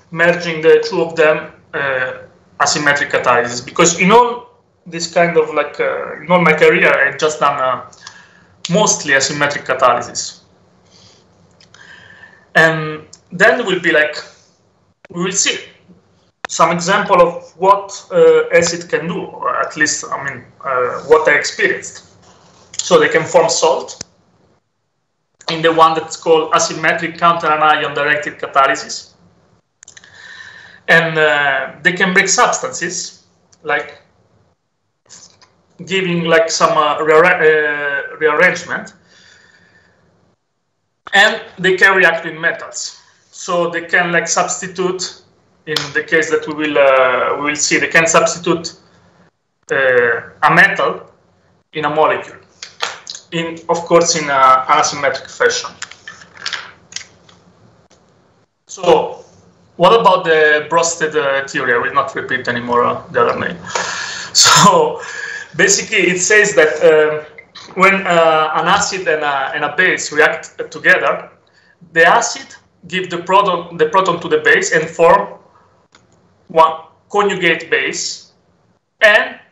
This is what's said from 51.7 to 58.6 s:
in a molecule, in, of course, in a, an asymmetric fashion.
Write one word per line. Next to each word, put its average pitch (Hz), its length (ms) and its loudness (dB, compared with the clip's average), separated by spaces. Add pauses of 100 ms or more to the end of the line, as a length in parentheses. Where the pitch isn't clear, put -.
in 156 120 -6
a 147 40 -2
molecule, 151 480 -2 (920)
in, 165 280 -6 (100)
of 165 160 -2
course, 170 300 2
in 151 140 -4
a, 135 400 4
an 147 100 2
asymmetric 143 500 -4
fashion. - 400 -2 (3000)